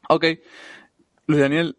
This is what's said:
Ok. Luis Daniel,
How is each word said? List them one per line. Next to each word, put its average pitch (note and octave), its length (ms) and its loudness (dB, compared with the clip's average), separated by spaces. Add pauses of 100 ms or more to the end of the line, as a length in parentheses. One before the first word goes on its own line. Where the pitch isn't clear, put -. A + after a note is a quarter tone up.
Ok. D#3+ 160 0 (1000)
Luis D3 140 2
Daniel, D3+ 380 -2